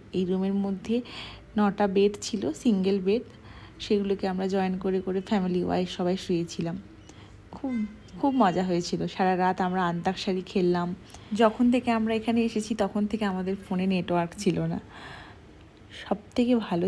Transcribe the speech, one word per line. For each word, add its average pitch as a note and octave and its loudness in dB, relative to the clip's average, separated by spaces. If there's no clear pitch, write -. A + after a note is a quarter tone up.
এই F#3 2
রুমের F#3+ 0
মধ্যে G3 -4
নটা G#3 2
বেড G3+ 6
ছিল, G3 -4
সিঙ্গেল G3 2
বেড, A3+ 2
সেগুলোকে G3+ 0
আমরা F#3 -2
জয়েন F#3+ 2
করে F#3+ 0
করে F#3+ -2
ফ্যামিলি F#3 2
ওয়াইজ F3+ 0
সবাই F3+ 0
শুয়েছিলাম। E3+ -2
খুব, C4 -6
খুব C#4 2
মজা F#3 4
হয়েছিল। F3 -2
সারা F#3 2
রাত F#3 2
আমরা F#3 -2
আন্তাক্ষরী F#3 -2
খেললাম। F3 2
যখন A3 6
থেকে B3 0
আমরা A3 0
এখানে A#3 2
এসেছি, G#3+ -2
তখন G3 0
থেকে G#3+ -2
আমাদের F#3 -2
ফোনে F#3 0
নেটওয়ার্ক F3 0
ছিল E3 2
না। - -4
সব - -4
থেকে B3 4
ভালো F3 0